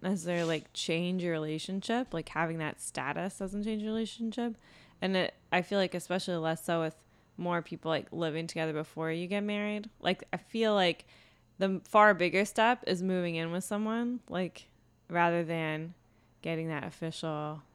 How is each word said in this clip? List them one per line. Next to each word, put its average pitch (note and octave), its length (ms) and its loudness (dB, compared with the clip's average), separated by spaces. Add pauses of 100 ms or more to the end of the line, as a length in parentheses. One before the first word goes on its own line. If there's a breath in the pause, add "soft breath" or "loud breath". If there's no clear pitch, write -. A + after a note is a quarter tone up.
necessarily, F3 440 0
like, D#3+ 280 -2
change F3 500 -2
your F3 100 0
relationship. F#3+ 840 -2
Like, E3 160 -4
having E3 280 -2
that D#3 220 -6
status D#3 580 -4
doesn't G3 260 -6
change G#3+ 180 -4
your A3 100 -4
relationship. A3+ 640 -4 (460 loud breath)
And F#3+ 140 2
it, - 180 2 (180)
I F3+ 100 4
feel G3+ 160 0
like F#3 160 2
especially F3+ 440 -2
less D#3+ 260 -2
so E3+ 160 2
with D#3+ 140 -2 (420 soft breath)
more F3 240 0
people, D#3+ 300 -6
like, D#3 220 0
living E3 340 -2
together D#3+ 260 -2
before D#3+ 400 -4
you E3+ 140 -4
get G3+ 160 -2
married. G#3 480 -4 (100)
Like, - 320 0
I F3+ 60 -2
feel A3+ 360 2
like F3+ 300 4 (540 soft breath)
the F#3+ 80 2
m-, F#3+ 140 0
far G#3+ 340 8
bigger F3+ 320 4
step A#3 400 4
is F3+ 160 2
moving F3+ 320 0
in E3 180 -2
with F#3 120 -2
someone, A3+ 560 -2 (100)
like, F3 380 -4 (420)
rather E3+ 340 4
than D#3+ 480 -4 (480 soft breath)
getting E3 280 -4
that D#3 160 -4
official, D#3 760 -6 (140)